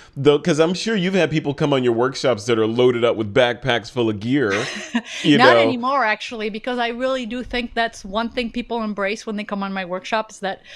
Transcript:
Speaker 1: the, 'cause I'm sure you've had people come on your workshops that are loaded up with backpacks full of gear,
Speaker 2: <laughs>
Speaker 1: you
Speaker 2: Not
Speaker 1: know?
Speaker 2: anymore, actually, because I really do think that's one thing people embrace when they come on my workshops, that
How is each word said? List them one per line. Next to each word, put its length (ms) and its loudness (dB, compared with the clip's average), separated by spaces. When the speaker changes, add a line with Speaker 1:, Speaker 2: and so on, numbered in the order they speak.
Speaker 1:
the, 240 6
'cause 200 0
I'm 140 4
sure 220 -4
you've 180 0
had 160 2
people 240 -2
come 180 0
on 120 2
your 100 4
workshops 520 0
that 120 2
are 80 4
loaded 380 2
up 120 2
with 160 -4
backpacks 580 0
full 200 0
of 100 -4
gear, 320 0
Speaker 2:
<laughs> 680 -6
Speaker 1:
you 160 6
Speaker 2:
Not 160 8
Speaker 1:
know? 80 6
Speaker 2:
anymore, 420 0
actually, 460 -4
because 280 -6
I 100 0
really 360 -4
do 200 -8
think 300 -6
that's 300 -4
one 240 -4
thing 220 -6
people 320 -6
embrace 420 -4
when 120 -6
they 80 -6
come 180 -6
on 100 -6
my 140 -6
workshops, 540 -6
that 200 -6